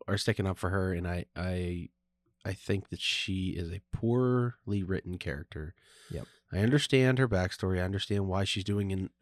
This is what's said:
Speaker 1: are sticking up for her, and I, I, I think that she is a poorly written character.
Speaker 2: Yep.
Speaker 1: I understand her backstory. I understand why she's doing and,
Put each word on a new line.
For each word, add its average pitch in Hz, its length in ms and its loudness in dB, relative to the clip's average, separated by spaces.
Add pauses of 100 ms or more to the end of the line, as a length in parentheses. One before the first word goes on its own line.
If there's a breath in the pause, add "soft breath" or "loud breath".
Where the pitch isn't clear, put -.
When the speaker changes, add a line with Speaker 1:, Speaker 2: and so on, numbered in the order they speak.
Speaker 1:
are 98 80 2
sticking 101 300 0
up 95 120 0
for 90 120 0
her, 92 240 2
and 87 120 -2
I, 87 200 -4 (100)
I, 90 540 -4 (540)
I 101 100 -4
think 98 340 -4
that - 120 -8
she 92 560 -2
is 85 140 -4
a 95 100 -8 (120)
poorly 120 880 0
written 90 360 -4
character. 78 560 -8 (360 soft breath)
Speaker 2:
Yep. - 160 -8 (260 soft breath)
Speaker 1:
I 90 60 0
understand 131 600 6
her 131 100 4
backstory. 92 520 0
I 90 40 0
understand 98 440 0
why 95 160 0
she's 98 200 -2
doing 101 280 0
and, 95 180 -2 (120)